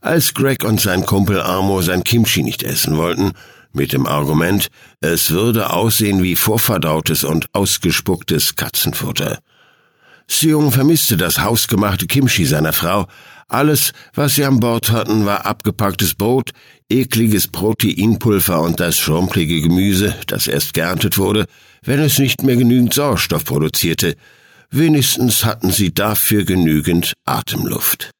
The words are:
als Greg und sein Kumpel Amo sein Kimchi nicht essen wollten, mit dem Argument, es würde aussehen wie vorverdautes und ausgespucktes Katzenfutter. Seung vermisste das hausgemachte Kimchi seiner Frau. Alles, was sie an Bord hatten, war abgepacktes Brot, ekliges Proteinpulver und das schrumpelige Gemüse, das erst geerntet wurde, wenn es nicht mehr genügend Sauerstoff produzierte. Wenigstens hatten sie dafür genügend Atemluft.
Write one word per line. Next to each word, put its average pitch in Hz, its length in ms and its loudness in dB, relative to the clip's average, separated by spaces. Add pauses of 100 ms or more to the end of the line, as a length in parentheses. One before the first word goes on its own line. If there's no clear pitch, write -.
als 160 320 0
Greg 135 320 -2
und 107 160 0
sein 92 240 0
Kumpel 98 380 0
Amo 95 400 0
sein 90 220 0
Kimchi 113 380 2
nicht - 200 -4
essen 71 340 -2
wollten, 87 360 0 (400)
mit 69 200 -2
dem 67 140 0
Argument, 78 640 0 (320)
es 82 300 0
würde 107 400 0
aussehen 101 520 0
wie 90 140 0
vorverdautes 80 880 0
und 80 280 -2
ausgespucktes 90 1000 -2
Katzenfutter. - 840 -6 (880)
Seung 151 440 2
vermisste 135 460 2
das 82 240 0
hausgemachte 101 680 0
Kimchi 127 400 0
seiner 76 260 0
Frau. 90 360 -2 (400)
Alles, 147 440 0 (220)
was 143 220 0
sie 143 80 2
an 135 160 2
Bord 117 320 0
hatten, 107 340 0
war 101 180 -2
abgepacktes 101 680 -2
Brot, 123 380 -2 (360)
ekliges 110 600 2
Proteinpulver 101 1120 0
und 85 160 -2
das 87 180 0
schrumpelige 82 640 0
Gemüse, 92 540 2 (140)
das - 180 -4
erst - 260 -4
geerntet 85 460 -2
wurde, 98 280 0 (360)
wenn - 160 0
es 147 220 2
nicht 135 240 0
mehr 131 100 4
genügend 120 400 4
Sauerstoff 110 500 -2
produzierte. 82 680 -2 (560)
Wenigstens 135 760 2
hatten 95 280 0
sie 90 200 0
dafür 104 520 0
genügend 85 680 2 (100)
Atemluft. - 960 -4